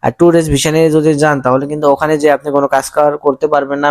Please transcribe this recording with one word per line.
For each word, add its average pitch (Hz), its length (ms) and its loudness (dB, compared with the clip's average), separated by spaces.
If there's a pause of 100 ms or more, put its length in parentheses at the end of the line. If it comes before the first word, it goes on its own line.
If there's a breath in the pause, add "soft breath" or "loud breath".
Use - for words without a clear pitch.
আর 123 100 0
ট্যুরিস্ট 165 380 2
ভিসা 147 200 -2
নিয়ে 160 200 2
যদি 156 240 2
যান, 147 280 0
তাহলে 131 240 0
কিন্তু 151 240 -4
ওখানে 151 280 0
যে 147 120 2
আপনি 143 200 -2
কোনো 139 180 0
কাজ 135 220 0
কার 147 260 0
করতে 143 300 -2
পারবেন 143 320 -2
না 147 120 0